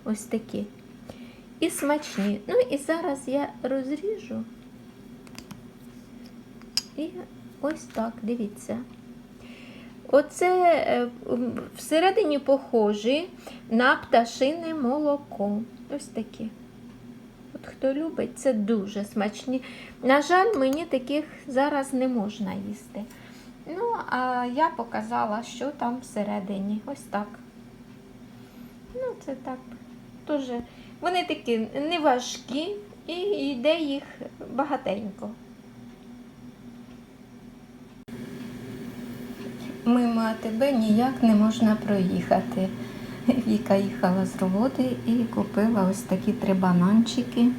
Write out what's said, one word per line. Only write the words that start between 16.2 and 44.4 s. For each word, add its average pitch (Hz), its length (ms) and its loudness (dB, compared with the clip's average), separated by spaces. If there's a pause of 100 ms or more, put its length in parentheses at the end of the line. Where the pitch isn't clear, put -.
От - 100 -14
хто - 280 -2
любить, 311 460 -4
це 269 140 2
дуже 208 520 -2
смачні. 220 560 -4 (420)
На 269 180 6
жаль, 370 340 4
мені 269 300 0
таких 285 400 -2 (220)
зараз 277 460 0
не 254 140 2
можна 208 460 -2 (160)
їсти. - 340 -12 (640)
Ну, 440 280 -2 (140)
а 254 360 0 (100)
я 320 140 4
показала, 233 720 -2
що - 240 -8
там 247 340 -4
всередині. 208 840 -4
Ось 269 240 -10
так. 202 180 -2 (1700)
Ну, 508 60 -4 (240)
це 269 100 -6 (100)
так. 254 140 -6 (680)
Дуже... 254 340 0 (400)
Вони 359 240 2
такі 240 320 -2 (180)
неважкі 294 1000 0 (320)
і 311 60 -6
йде 302 680 0
їх 285 240 -2 (520)
багатенько. 220 760 -2 (4000)
Мимо 233 360 4
А 220 120 0
Т 220 160 -6
Б 240 220 2
ніяк 240 520 4
не 220 120 8
можна 214 500 6
проїхати. 190 840 2 (800)
Віка 208 280 4
їхала 190 500 2
з - 160 -4